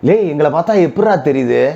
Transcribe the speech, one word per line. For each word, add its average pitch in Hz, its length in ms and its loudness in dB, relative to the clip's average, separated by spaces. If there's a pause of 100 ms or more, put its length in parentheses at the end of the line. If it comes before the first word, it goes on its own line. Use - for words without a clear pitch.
லே, 190 280 2
எங்களை 147 240 0
பார்த்தா 170 360 0
எப்படிரா 208 260 0
தெரியுது? 131 600 0